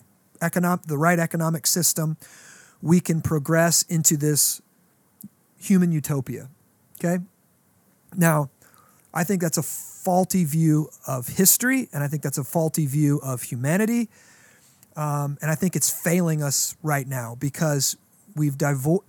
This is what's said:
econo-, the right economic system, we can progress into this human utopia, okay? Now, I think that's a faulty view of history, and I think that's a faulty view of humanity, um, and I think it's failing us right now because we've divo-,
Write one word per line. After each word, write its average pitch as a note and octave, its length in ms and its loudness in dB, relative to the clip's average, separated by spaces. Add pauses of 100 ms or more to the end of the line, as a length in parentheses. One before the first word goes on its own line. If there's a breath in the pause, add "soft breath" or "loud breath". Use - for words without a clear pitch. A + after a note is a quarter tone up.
(400)
econo-, F3 460 0
the D3+ 100 -4
right E3+ 220 4
economic E3 480 -2
system, D#3+ 500 0 (640 loud breath)
we E3+ 180 6
can E3 220 0
progress E3 720 2
into D#3+ 260 2
this D3 460 0 (1000)
human F3+ 320 4
utopia, C#3 560 -4 (500)
okay? F3 240 -2 (920)
Now, D#3 320 2 (640 soft breath)
I E3 100 -2
think F#3 200 0
that's E3+ 160 0
a D3+ 40 -2
faulty - 840 0
view D#3 440 2 (180)
of B2+ 220 -6
history, B3 640 2
and C#3+ 100 -4
I C#3+ 60 -2
think C#3+ 140 -6
that's C#3+ 160 -4
a C3+ 60 -4
faulty D#3+ 420 -2
view C#3+ 360 2
of C3 200 -6
humanity, G#3 640 -2 (880 soft breath)
um, D3 460 -4
and D#3 80 -2
I D#3 60 0
think F3+ 200 0
it's - 140 0
failing E3 520 0
us - 400 -2
right C#3+ 240 -2
now A#2+ 320 -8
because C#3+ 600 -2 (360)
we've D3 220 -2
divo-, C#3+ 520 0